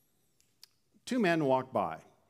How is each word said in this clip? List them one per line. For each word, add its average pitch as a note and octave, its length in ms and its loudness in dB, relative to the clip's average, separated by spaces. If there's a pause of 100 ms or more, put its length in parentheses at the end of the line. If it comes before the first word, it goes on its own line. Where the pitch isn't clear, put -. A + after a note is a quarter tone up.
(1040)
Two B3 140 -4
men E3+ 260 2
walk C3 280 0
by, E2+ 260 -2 (320)